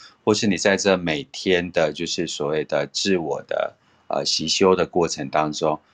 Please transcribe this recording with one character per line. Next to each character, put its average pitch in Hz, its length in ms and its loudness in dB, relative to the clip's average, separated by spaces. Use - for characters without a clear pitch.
或 110 100 4
是 107 140 0
你 90 100 2
在 98 200 2
这 95 200 2
每 80 280 -2
天 90 460 0
的 80 220 2
就 85 120 -6
是 85 200 -4
所 76 220 -6
谓 76 160 -2
的 73 240 -2
自 95 300 0
我 76 260 -4
的， - 320 -4
呃， 71 180 -2
习 - 220 -2
修 95 280 4
的 87 100 2
过 85 220 0
程 71 220 -6
当 78 220 0
中， 78 280 -2